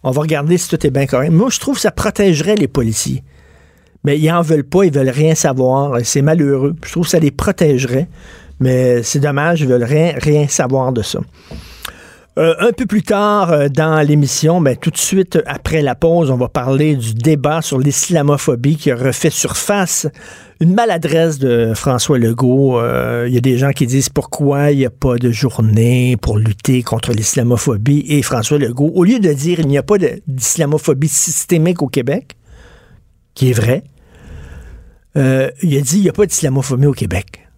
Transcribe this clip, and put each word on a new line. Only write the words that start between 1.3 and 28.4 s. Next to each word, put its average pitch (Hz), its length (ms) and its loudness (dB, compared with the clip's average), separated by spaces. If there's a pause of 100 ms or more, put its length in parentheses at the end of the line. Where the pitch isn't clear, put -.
Moi, 214 180 4
je - 80 -4
trouve 277 160 -2
que - 60 -6
ça - 100 0
protégerait 196 640 0
les 202 140 0
policiers. 131 560 -4 (800)
Mais 143 120 2
ils 156 140 2
en 170 120 2
veulent 156 200 2
pas, 180 220 2
ils 160 80 2
veulent 131 180 2
rien 156 240 2
savoir. 131 640 0
Et 120 60 -2
c'est 139 180 0
malheureux. 143 540 2 (100)
Je - 60 -14
trouve 170 120 -2
que - 60 -6
ça 175 80 2
les 147 140 2
protégerait. 139 760 0 (540)
Mais 127 420 2
c'est 147 160 -4
dommage, 147 420 0
ils 143 60 0
veulent 123 160 2
rien, 151 340 0
rien 147 300 2
savoir 131 460 -2
de 113 100 -2
ça. - 160 -6 (1200)
Euh, 165 220 2
un 226 120 2
peu 214 140 -4
plus 208 160 0
tard, 208 500 0
euh, 143 160 2
dans 156 380 0
l'émission, 151 540 2
ben, 135 140 2
tout - 160 -2
de - 60 -12
suite 190 500 0
après 156 360 -4
la 131 120 0
pause, 165 360 2
on 127 80 2
va 123 100 -2
parler 139 480 0
du 113 160 -4
débat 147 480 0
sur 139 180 -4
l'islamophobie 143 1000 0
qui 147 140 -2
a 123 60 0
refait 127 320 -2
surface. 170 800 -2 (500)
Une 175 160 2
maladresse 165 640 0
de 120 360 2
François 131 440 0
Legault. 123 600 2
Euh, 120 500 -2
il 127 60 -2
y - 20 2
a 120 60 2
des 127 160 2
gens 139 140 2
qui 135 140 -2
disent 131 220 0
pourquoi 143 640 0
il 143 80 2
n'y 131 80 2
a 113 40 -4
pas 123 260 -2
de 120 140 0
journée 120 880 2
pour 107 220 -2
lutter 117 440 0
contre 117 300 -4
l'islamophobie. 120 960 0
Et 147 140 0
François 135 360 -2